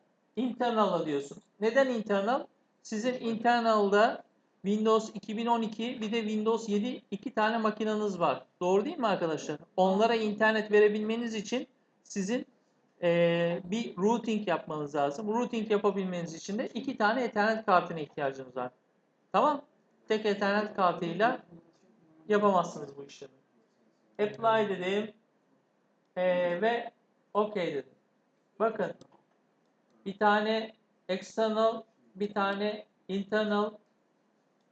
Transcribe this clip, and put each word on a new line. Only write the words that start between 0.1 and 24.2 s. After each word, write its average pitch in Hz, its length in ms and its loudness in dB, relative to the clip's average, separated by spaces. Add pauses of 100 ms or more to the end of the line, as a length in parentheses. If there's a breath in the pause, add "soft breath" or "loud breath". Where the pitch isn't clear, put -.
internal'a 220 720 0
diyorsun. 143 320 -4 (220)
Neden 233 300 4
internal? 220 560 0 (360)
Sizin 233 320 -4
internal'da 226 1080 2 (380)
Windows 220 520 2
iki 214 240 -8
bin 233 80 -4
on 233 160 2
iki 226 400 -6
bir 214 100 -4
de 233 100 0
Windows 214 480 -2
yedi 208 320 -2 (100)
iki - 220 -8
tane 220 240 0
makineniz 214 600 -2
var. 156 260 0 (160)
Doğru 190 240 4
değil 330 120 -6
mi 247 100 0
arkadaşlar? 160 500 -2 (200)
Onlara 196 380 4
internet 214 560 0
verebilmeniz 214 640 4
için 240 320 -4 (360)
sizin, 214 420 -4 (560)
e, 170 640 2
bir 208 340 -6
routing 214 500 0
yapmanız 156 480 -4
lazım. 143 320 -2
Routing 226 440 -2
yapabilmeniz 190 640 0
için 196 240 -8
de 247 100 -4
iki 233 300 -8
tane 233 260 2
Ethernet 220 420 0
kartına 170 340 2
ihtiyacınız 135 560 -6
var. 127 160 -6 (600)
Tamam? 269 300 2 (460)
Tek 214 180 0
Ethernet 208 500 0
kartıyla 180 680 0 (880)
yapamazsınız 185 680 2
bu 139 80 -14
işlemi. - 280 -20 (840)
Apply 214 500 2